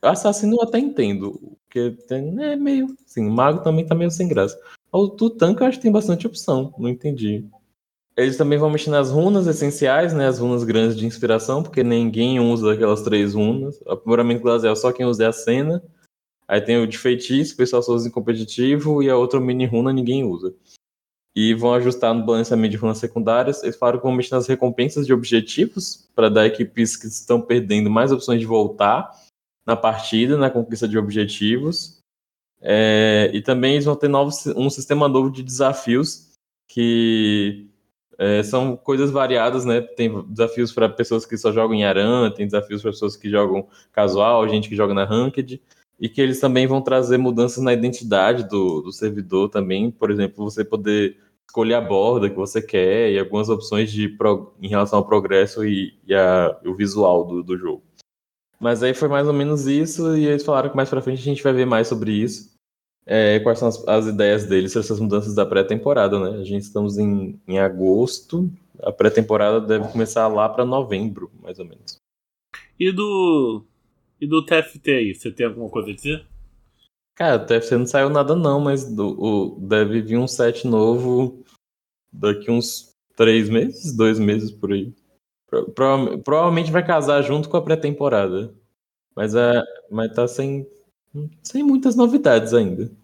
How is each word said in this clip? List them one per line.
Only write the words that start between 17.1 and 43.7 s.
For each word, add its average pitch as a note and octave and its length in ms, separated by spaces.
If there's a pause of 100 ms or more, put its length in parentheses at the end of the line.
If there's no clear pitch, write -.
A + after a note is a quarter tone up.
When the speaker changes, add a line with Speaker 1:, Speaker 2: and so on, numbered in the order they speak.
Speaker 1:
o - 40
pessoal B2 260
só A#2+ 100
usa A#2 140
em A#2 40
competitivo, B2+ 920
e C3+ 60
a C3 60
outra B2+ 240
mini B2+ 260
runa A#2+ 280
ninguém C3 300
usa. F#2 300 (840)
E A2 180
vão A#2+ 220
ajustar A#2+ 400
no A2+ 100
balanceamento A2+ 460
de G#2 60
runas A2 200
secundárias. A#2+ 640
Eles - 140
falaram B2 240
que - 40
vão B2+ 120
mexer B2 180
nas B2+ 140
recompensas C3 580
de C3 80
objetivos, - 1000
pra A2+ 140
dar A2 180
equipes A2+ 500
que - 80
estão A#2 340
perdendo G#2+ 520
mais B2 200
opções B2 280
de A2+ 80
voltar G#2+ 640 (520)
na A2+ 120
partida, A2+ 600
na C#3 140
conquista A#2 380
de G#2+ 100
objetivos. G#2+ 1000 (600)
É... G#2+ 760
e G#2 80
também B2+ 300
eles C#3+ 120
vão D3 100
ter D3 120
novos, C#3+ 400
um C3 200
sistema C#3+ 400
novo C3 220
de C3 140
desafios, C3 880 (360)
que, A2 1000 (500)
é, G#2 240
são B2+ 340
coisas C#3 360
variadas, B2+ 520
né? A#2+ 180
Tem A#2 280 (140)
desafios A#2 480
pra A2 180
pessoas A2+ 340
que A#2 140
só G#2+ 140
jogam A2+ 240
em G#2 100
Aran, G#2 460
tem G#2 160
desafios G#2 340
pra A2 80
pessoas G2+ 260
que G#2 140
jogam G2+ 380 (240)